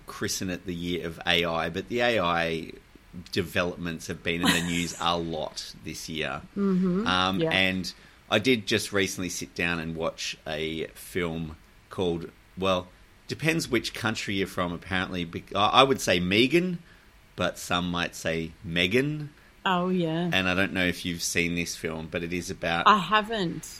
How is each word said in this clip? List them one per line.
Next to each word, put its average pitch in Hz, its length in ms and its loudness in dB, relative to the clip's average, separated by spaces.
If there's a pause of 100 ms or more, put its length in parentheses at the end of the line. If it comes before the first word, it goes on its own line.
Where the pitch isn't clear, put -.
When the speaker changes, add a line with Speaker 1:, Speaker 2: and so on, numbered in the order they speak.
Speaker 1:
christen - 420 -4
it 87 160 -6
the 92 80 -6
year 85 320 -2
of 82 220 -6
A 87 180 4
I, 82 260 0
but 92 180 -4
the 120 140 0
A 120 180 4
I 82 500 0 (600)
developments 87 760 -2
have 82 160 -8
been 85 200 -2
in 87 60 4
the 85 140 4
news 85 340 -2
Speaker 2:
<laughs> - 40 -14
Speaker 1:
a 85 180 2
lot 82 560 -6 (100)
this 78 240 -10
year. 73 340 -4 (140)
Speaker 2:
Mm-hmm. 190 480 2
Speaker 1:
Um, 185 360 2
Speaker 2:
Yeah. 160 100 2
Speaker 1:
and 92 420 2 (380)
I 107 80 4
did 110 300 4
just 107 240 0
recently 95 360 0
sit - 280 -8
down 87 240 0
and 80 160 -6
watch - 400 -4 (100)
a 78 480 -4
film 82 600 -4 (340)
called, 87 400 -2 (260)
well, 92 300 2 (400)
depends 147 420 0
which 120 240 0
country 107 440 -2
you're 95 100 2
from, 87 260 -2
apparently. 92 520 -2
Bec-, 85 280 -10
I, 101 140 4
I 127 160 8
would 135 180 4
say 92 200 4
Megan, 135 580 4 (560)
but - 240 -2
some 90 320 -2
might 87 240 -2
say 82 380 -2 (100)
Megan. 123 680 2 (380)
Speaker 2:
Oh, 180 200 2
yeah. 170 440 0
Speaker 1:
And 92 160 4
I 90 60 2
don't 95 180 2
know 90 140 2
if 87 180 -2
you've 85 200 -2
seen 85 320 0
this 85 180 -4
film, 80 340 -6
but 85 140 -4
it 85 100 -4
is 90 180 -4
about 85 360 0
Speaker 2:
I 208 120 8
haven't. 202 720 -2 (120)